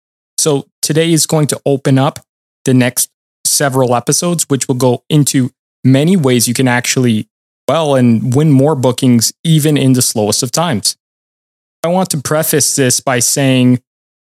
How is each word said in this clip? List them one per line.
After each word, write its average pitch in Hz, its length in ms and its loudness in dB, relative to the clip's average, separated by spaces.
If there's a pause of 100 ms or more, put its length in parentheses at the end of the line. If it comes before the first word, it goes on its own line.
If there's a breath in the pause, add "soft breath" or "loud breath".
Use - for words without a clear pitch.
(380)
So 139 300 -2 (140)
today 165 320 0
is 151 120 0
going 151 220 0
to - 180 -8
open 139 320 0
up 135 220 -2 (460)
the 131 80 2
next 127 360 0 (360)
several 131 500 0
episodes, 160 540 -2
which 139 180 -2
will 135 80 -2
go 123 340 0
into 139 420 0 (340)
many 143 320 2
ways 127 320 0
you 120 40 -4
can 131 140 0
actually, 120 600 -2 (380)
well, 147 280 0
and 123 400 2
win 151 160 2
more 139 240 4
bookings 123 580 0 (120)
even 156 320 2
in 135 160 2
the 123 80 2
slowest 107 420 -2
of 123 80 -8
times. 156 460 -4 (880)
I 160 40 -2
want 185 220 -2
to 156 60 -4
preface 156 600 -2
this 127 240 0
by 123 180 -2
saying, 127 600 0 (400)